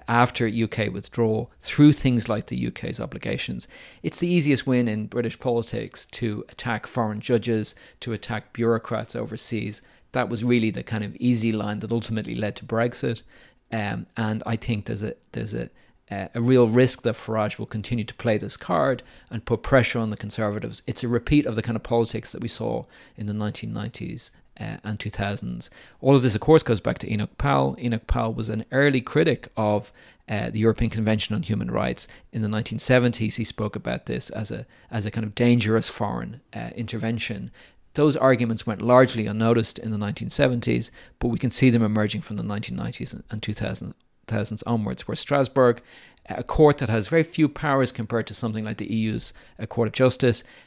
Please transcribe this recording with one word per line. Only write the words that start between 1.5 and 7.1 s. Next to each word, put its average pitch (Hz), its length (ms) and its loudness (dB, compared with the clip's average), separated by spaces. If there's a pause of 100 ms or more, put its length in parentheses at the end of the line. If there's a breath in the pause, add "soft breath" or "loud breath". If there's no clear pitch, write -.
through 147 320 8
things 120 360 2
like 110 180 -2
the 123 100 -6
U 117 120 -2
K's - 320 -8
obligations. - 640 -6 (360 loud breath)
It's - 160 -6
the 175 80 0
easiest 147 400 4
win 123 200 4
in 107 200 -4
British 117 320 -4
politics 117 720 -4
to 107 380 -4
attack - 360 -6
foreign 110 340 -4